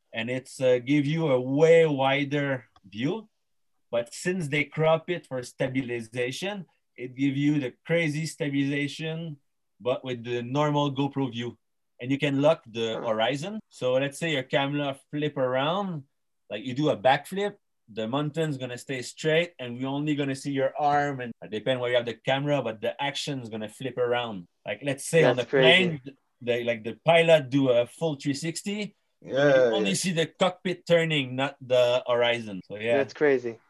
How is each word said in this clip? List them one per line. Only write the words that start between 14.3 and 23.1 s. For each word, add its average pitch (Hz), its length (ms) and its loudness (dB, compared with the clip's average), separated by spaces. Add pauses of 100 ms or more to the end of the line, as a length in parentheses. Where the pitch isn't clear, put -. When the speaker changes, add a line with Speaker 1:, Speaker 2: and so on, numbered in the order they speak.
Speaker 1:
your 131 100 -2
camera 139 540 -2 (140)
flip 147 260 -4
around, 143 640 -2 (460)
like, 107 160 -10
you 127 80 -6
do 147 160 0
a 113 80 2
backflip, 185 580 0 (360)
the 110 160 -6
mountain's 147 500 -2
gonna 123 200 -8
stay 131 240 -8
straight, 156 580 0
and 120 180 -8
we're 131 100 -4
only 147 280 -2
gonna 139 200 -2
see 139 160 -8
your 135 260 0
arm, 143 440 0
and 120 100 -8 (120)
it 90 80 -14
depend 107 280 -2
where 123 120 -2
you 123 60 2
have 120 80 2
the 117 80 -4 (160)
camera, 139 320 0
but 110 200 -6
the 151 200 -2
action's 139 480 -6